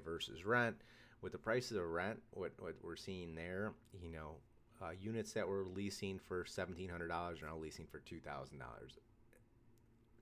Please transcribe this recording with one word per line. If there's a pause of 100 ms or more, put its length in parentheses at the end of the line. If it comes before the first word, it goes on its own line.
versus
rent. (440)
With
the
prices
of
rent,
what,
what
we're
seeing
there, (260)
you
know, (440)
uh,
units
that
were
leasing
for
seventeen
hundred
dollars
are
now
leasing
for
two
thousand
dollars. (1200)